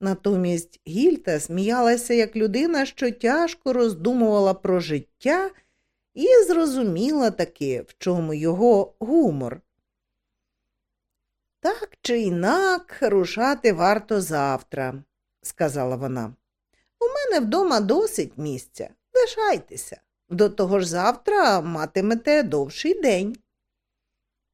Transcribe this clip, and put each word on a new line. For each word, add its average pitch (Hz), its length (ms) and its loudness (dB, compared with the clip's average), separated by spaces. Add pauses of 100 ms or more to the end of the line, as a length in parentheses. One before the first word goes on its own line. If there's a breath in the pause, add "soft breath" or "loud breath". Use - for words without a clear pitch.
Натомість 185 840 -2
Гільта 190 520 0
сміялася 233 760 0
як 226 220 0
людина, 262 500 0
що 254 260 -4
тяжко 277 600 -2
роздумувала 214 800 2
про 190 260 0
життя, 247 720 -2 (640 soft breath)
і 453 300 6
зрозуміла 262 880 0
таки, 139 500 -4
в - 160 -18
чому 170 360 -2
його 185 680 2
гумор. 196 640 0 (2000)
«Так 403 420 -6
чи 240 180 -2
інак, 285 840 -2
рушати 214 720 0
варто 202 480 0
завтра», 139 840 -4 (380)
сказала 135 540 -4
вона. 123 400 -6 (640)
«У 466 60 0
мене 480 400 0
вдома 302 340 2
досить 220 580 -2
місця. 147 520 -10 (240)
Лишайтеся. - 880 -2 (280)
До 196 200 2
того 196 300 0
ж 180 80 -2
завтра 220 760 2
матимете 202 840 0
довший 190 580 -2
день». 214 360 0 (1160)